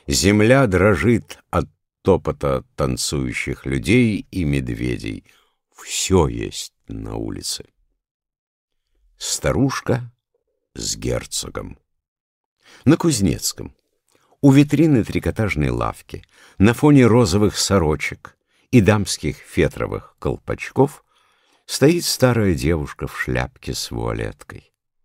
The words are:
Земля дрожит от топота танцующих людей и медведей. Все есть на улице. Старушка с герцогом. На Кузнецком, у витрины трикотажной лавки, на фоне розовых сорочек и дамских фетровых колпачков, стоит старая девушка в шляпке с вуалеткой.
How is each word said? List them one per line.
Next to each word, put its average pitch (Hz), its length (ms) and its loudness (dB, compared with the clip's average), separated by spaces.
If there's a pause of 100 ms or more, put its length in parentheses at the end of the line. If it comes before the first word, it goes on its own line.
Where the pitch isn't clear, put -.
Земля 107 640 4
дрожит 92 720 2 (100)
от 82 180 -2 (340)
топота 73 600 0 (140)
танцующих 65 920 -4
людей 98 640 0
и 92 140 -4
медведей. 60 800 -4 (500)
Все - 540 0
есть 55 460 -10 (120)
на 53 300 -12
улице. 52 480 -10 (1500)
Старушка 117 960 -2 (640)
с 52 200 -8
герцогом. 55 840 -8 (1040)
На 151 120 6
Кузнецком, 101 760 -2 (680)
у 139 120 6
витрины 147 500 4
трикотажной 82 680 -2
лавки, 57 540 -8 (340)
на 107 160 6
фоне 135 340 6
розовых 104 500 2
сорочек - 800 -2 (340)
и 123 100 8
дамских 95 580 0
фетровых 55 840 -4
колпачков, - 840 -4 (600)
стоит 165 380 2
старая 110 500 2
девушка 71 540 -4
в - 120 -12
шляпке 64 540 -6
с - 160 -8
вуалеткой. 57 840 -8 (320)